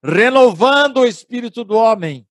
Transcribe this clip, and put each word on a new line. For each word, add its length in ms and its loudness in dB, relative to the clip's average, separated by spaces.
Renovando 1000 2
o 40 4
espírito 600 -8
do 100 -6
homem 560 -2